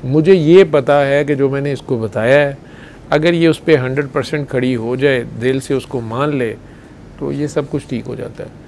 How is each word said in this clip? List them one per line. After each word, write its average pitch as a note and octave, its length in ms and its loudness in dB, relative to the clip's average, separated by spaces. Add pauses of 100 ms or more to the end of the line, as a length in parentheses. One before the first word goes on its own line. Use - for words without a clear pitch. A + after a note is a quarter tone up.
मुझे D3+ 280 4
ये F3 320 6
पता D3 360 2
है C#3+ 240 0
कि C#3+ 100 -2
जो C3+ 140 0
मैंने C#3 240 -4
इसको B2+ 260 -6
बताया A2+ 400 2
है, C#3 180 0 (540)
अगर D#3 220 2
ये E3 140 2
उस D#3 140 2
पे D#3+ 160 4
हंड्रेड C3+ 320 -2
परसेंट D3 400 -6
खड़ी B2+ 260 -2
हो A#2 220 -4
जाए, C3+ 260 2 (160)
दिल C3 220 0
से - 120 -6
उसको C3 300 -4
मान B2+ 320 -4
ले, A2+ 220 -4 (640)
तो C#3+ 140 -8
ये C#3+ 160 -4
सब C#3+ 200 -4
कुछ C#3+ 200 -6
ठीक A#2 160 -6
हो B2 100 -10
जाता A#2 280 -14
है। - 60 -14 (180)